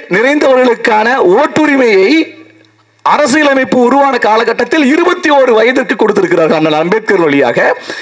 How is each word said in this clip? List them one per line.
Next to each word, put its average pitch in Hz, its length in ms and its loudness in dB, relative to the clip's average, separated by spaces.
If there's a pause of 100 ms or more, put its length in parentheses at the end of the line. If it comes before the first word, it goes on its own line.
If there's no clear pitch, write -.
நிறைந்தவர்களுக்கான 247 1080 0
ஓட்டுரிமையை 262 1200 0 (640)
அரசியலமைப்பு 269 760 0
உருவான 262 380 2
காலகட்டத்தில் 233 680 0
இருபத்தி 339 460 0
ஓரு 262 200 2
வயதிற்கு 254 440 0
கொடுத்திருக்கிறார்கள் 175 600 0
அண்ணல் 156 180 0
அம்பேத்கர் 185 460 -2
வழியாக. 139 580 0 (240)